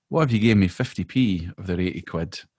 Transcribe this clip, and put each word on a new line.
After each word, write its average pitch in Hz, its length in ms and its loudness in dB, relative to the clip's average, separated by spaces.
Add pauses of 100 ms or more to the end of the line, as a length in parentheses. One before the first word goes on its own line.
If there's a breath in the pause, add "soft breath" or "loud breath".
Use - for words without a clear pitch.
What 156 140 2
if 131 80 2
you 110 80 2
gave 110 180 4
me 95 100 6
fifty - 360 -4
p 92 540 -2
of 95 100 -10
their 90 120 -2
eighty 92 220 -4
quid? - 380 -8 (200)